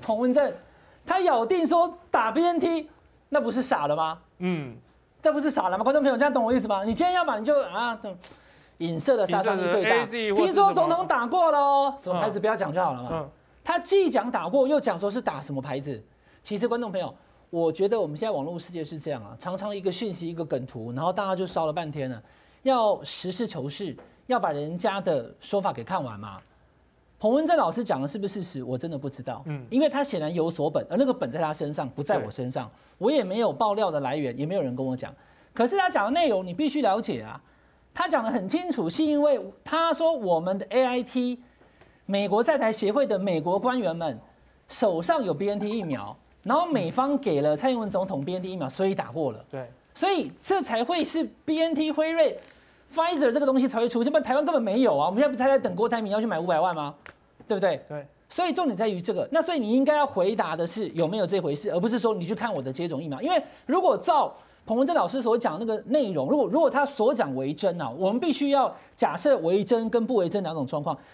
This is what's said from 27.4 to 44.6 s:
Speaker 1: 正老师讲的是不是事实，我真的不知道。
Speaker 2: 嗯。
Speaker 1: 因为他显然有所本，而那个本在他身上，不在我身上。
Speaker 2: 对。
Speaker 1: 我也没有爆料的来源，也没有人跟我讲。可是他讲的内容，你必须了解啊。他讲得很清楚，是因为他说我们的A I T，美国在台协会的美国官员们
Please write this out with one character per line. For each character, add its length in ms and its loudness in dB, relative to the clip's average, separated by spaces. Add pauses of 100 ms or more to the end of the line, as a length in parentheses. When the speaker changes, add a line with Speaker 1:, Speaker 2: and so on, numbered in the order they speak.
Speaker 1:
正 100 4
老 140 4
师 120 -4
讲 160 0
的 80 -2
是 120 -6
不 80 -4
是 80 -6
事 80 -6
实， 200 -10
我 140 -4
真 140 -6
的 40 -8
不 140 -6
知 140 -16
道。 220 -8
Speaker 2:
嗯。 260 -8
Speaker 1:
因 100 4
为 80 4
他 140 -2
显 180 -4
然 100 -2
有 200 0
所 180 0
本， 180 -2
而 100 -4
那 60 6
个 80 2
本 200 -2
在 80 -6
他 120 0
身 220 -6
上， 160 -4
不 140 -8
在 160 2
我 100 -6
身 220 -6
上。 140 -6
Speaker 2:
对。 60 -18 (260)
Speaker 1:
我 140 2
也 140 4
没 140 -4
有 120 2
爆 220 0
料 180 0
的 80 -2
来 160 -2
源， 220 -4
也 80 -2
没 100 -4
有 60 0
人 120 -2
跟 120 -4
我 100 -4
讲。 180 -10 (400)
可 140 2
是 100 0
他 120 2
讲 160 0
的 60 -2
内 180 2
容， 160 0
你 80 -8
必 160 0
须 120 -2
了 200 2
解 200 -6
啊。 200 -14 (520)
他 140 -2
讲 160 2
得 80 -2
很 160 -2
清 240 -2
楚， 180 -2
是 140 -2
因 180 2
为 160 4 (280)
他 280 2
说 200 2
我 260 2
们 180 -2
的 120 -8
A 160 2
I 180 -2
T， 400 -4 (600)
美 240 0
国 120 2
在 160 2
台 140 2
协 220 0
会 120 2
的 140 0
美 220 0
国 180 0
官 180 0
员 160 -2
们 240 -4 (520)